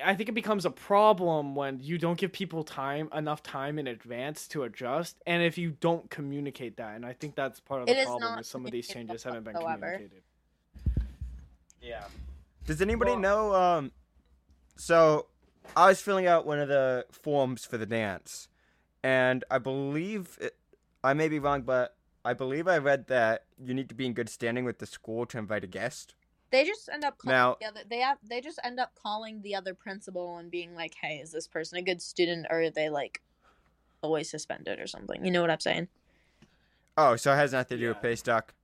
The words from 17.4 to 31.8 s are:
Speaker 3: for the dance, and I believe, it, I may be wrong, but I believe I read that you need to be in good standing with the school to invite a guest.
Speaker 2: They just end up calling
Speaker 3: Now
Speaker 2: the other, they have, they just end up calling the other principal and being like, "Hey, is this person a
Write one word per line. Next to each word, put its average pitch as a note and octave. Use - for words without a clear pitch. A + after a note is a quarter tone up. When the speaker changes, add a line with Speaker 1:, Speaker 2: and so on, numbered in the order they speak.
Speaker 3:
for A#2+
the A2
dance, G#2
and B2+
I C3+
believe, C#3+
it, -
I C3
may D#3
be D3+
wrong, C#3+
but B2+
I B2
believe C3+
I F3
read C#3
that A2+
you B2+
need C3
to A#2
be B2+
in A#2+
good A#2
standing A#2+
with A#2+
the G#2
school A2+
to -
invite G#2
a -
guest. F#2
Speaker 2:
They C4+
just G4+
end D4
up C#4+
calling C3
Speaker 3:
Now B2+
Speaker 2:
the A3
other, G#3+
they A#3
have, C4+
they A#3+
just D4+
end B3
up B3
calling A3
the G3+
other F#3
principal F#3
and E3+
being F3
like, E3
"Hey, D#3
is D3+
this D#3
person E3
a F3+